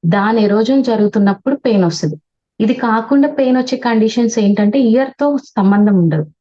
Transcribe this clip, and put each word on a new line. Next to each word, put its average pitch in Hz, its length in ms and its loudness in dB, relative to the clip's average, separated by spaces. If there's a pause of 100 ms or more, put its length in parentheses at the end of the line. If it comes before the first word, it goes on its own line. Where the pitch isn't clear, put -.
దాని 202 360 0
ఎరోజన్ 220 420 0
జరుగుతున్నప్పుడు 208 720 0
పెయిన్ 214 280 0
వస్తది. 165 320 -4 (440)
ఇది 220 140 0
కాకుండా 240 540 0
పెయిన్ 262 300 0
వచ్చే 254 200 -4
కండిషన్స్ 226 640 0
ఏంటంటే 208 400 0
ఇయర్ 254 300 2 (100)
తో 285 180 0
సంబంధం 208 600 0
ఉండదు. 160 280 0 (160)